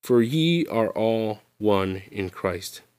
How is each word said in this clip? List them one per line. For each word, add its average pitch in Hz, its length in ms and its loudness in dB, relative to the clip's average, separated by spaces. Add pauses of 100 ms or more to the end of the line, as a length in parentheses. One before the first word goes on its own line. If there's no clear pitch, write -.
for 120 180 4
ye 160 460 2
are 113 240 0
all 110 500 -2 (160)
one 98 520 2
in 98 200 -6
Christ. 90 520 -8 (160)